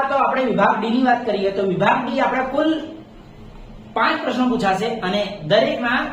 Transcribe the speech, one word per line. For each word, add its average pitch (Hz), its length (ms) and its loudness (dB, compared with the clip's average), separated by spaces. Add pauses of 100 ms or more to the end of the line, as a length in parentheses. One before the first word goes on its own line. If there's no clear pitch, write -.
તો 277 80 0
આપણે 262 280 2
વિભાગ 202 360 2
ડી 226 100 -2
ની 262 120 2
વાત 240 240 2
કરીએ 196 240 0
તો 196 120 -2
વિભાગ 190 480 2
ડી 269 100 -2
આપણે 254 240 0
કુલ 302 360 0 (1120)
પાંચ 311 320 0
પ્રશ્નો 247 240 0
પૂછાશે 196 380 2
અને 202 580 -2
દરેકના 240 680 2